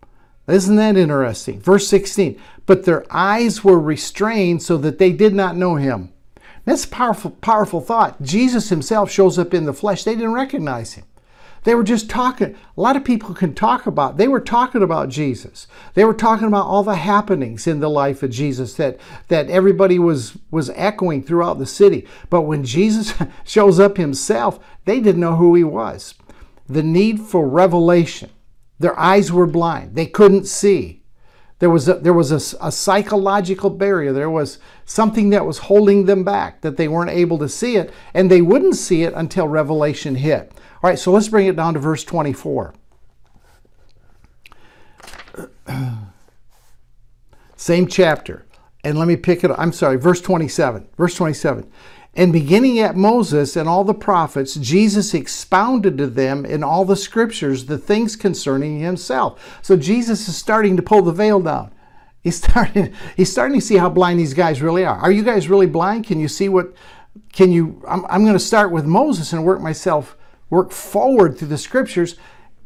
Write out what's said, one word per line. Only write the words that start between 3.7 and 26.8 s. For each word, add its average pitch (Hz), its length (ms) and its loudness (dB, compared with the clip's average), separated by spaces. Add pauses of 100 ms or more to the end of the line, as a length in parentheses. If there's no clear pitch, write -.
restrained 175 840 -2
so 170 160 -2
that 147 220 -4
they 185 120 4
did 190 220 2
not 180 240 -2
know 180 200 0
him." 123 340 -4 (540)
That's 285 200 -2
a - 20 -12
powerful, 240 420 -4
powerful 214 500 -2
thought. 226 440 -2
Jesus 226 460 0
himself 190 420 -2
shows 190 260 4
up 175 160 -2
in 165 120 0
the 143 80 -4
flesh. 202 300 -4
They 220 120 -2
didn't 226 180 -4
recognize 160 600 -6
him. - 120 -20 (580)
They 233 120 2
were 233 80 2
just 220 260 -2
talking. 247 460 -4 (200)
A 156 60 -6
lot 247 140 2
of 277 80 -6
people 220 320 -4
can 170 180 -2
talk 233 320 -2
about, 143 320 -2
they 208 100 2
were 269 120 0
talking 240 420 0
about 160 280 -2
Jesus. 131 580 -8 (260)
They 196 120 4
were 220 100 2
talking 220 320 0
about 202 180 0
all 196 160 0
the 202 140 -2
happenings 175 720 -2
in 151 140 -2
the 151 80 -2
life 143 340 -2
of 131 80 -4
Jesus 127 460 -6
that, 139 200 -4 (300)
that 147 200 0
everybody 185 520 4
was, 156 400 0 (100)
was 156 220 -4
echoing 180 500 -4
throughout 170 380 -2
the 131 80 -8
city. 180 400 2 (240)
But 170 100 2
when 151 220 -4
Jesus 208 500 -2 (160)
<laughs> - 140 -20
shows 202 360 4
up 202 180 4
himself, 190 600 -2 (260)
they 226 140 0
didn't 190 220 2
know 170 140 0
who 170 180 6
he 175 100 6
was. - 520 -8 (520)
The 135 140 -2